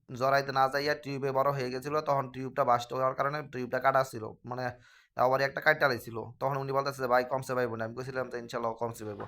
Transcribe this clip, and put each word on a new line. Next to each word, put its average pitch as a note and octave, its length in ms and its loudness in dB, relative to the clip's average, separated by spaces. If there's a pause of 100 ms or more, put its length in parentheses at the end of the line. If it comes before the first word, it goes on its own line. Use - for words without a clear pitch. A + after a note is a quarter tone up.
(160)
জরাইতে C3+ 360 2
না C3 160 4
যাইয়া C#3+ 280 0
টিউবে C#3 360 -4
বড় C3+ 200 4
হয়ে B2+ 180 -2
গেছিল, C#3+ 320 -2
তখন C#3 300 0
টিউবটা C3 320 -2
বাস্ট B2 300 2
হওয়ার C3 220 0
কারণে C#3+ 320 -2
টিউবটা B2+ 320 -4
কাটা C3+ 240 4
ছিল, A#2 200 -10 (220)
মানে B2 260 -6 (440)
আবার C3 260 4
একটা C#3 200 0
কাইটা D3+ 260 6
লাইছিল। A2+ 300 -2 (220)
তখন C3+ 180 0
উনি C3+ 140 -4
বলতেছে C3+ 300 0
যে, C3 60 0
"ভাই B2 160 6
কমসেপ C3 320 -4
পাইবো A#2+ 200 0
না।" A2+ 100 -4
আমি A#2 100 -8
কইছিলাম B2+ 340 -6
যে, A#2+ 100 -8
"ইনশাল্লাহ A#2 340 -4
কমসেপ A2+ 340 -6
পাইবো।" G#2 200 -8